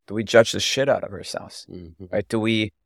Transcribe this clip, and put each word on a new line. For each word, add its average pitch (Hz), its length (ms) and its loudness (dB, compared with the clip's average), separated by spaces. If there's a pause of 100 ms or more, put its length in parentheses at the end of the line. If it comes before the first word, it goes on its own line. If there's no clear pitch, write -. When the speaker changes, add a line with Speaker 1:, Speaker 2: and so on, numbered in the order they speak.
Speaker 1:
Do 98 80 -12
we 110 100 -2
judge 113 280 6
the - 80 -4
shit 139 280 0
out 98 160 2
of 98 80 -12
ourselves, - 580 -12
Speaker 2:
Mm-hmm. 90 400 -16
Speaker 1:
right? 101 180 -2
Do 110 120 -2
we, 110 320 0 (140)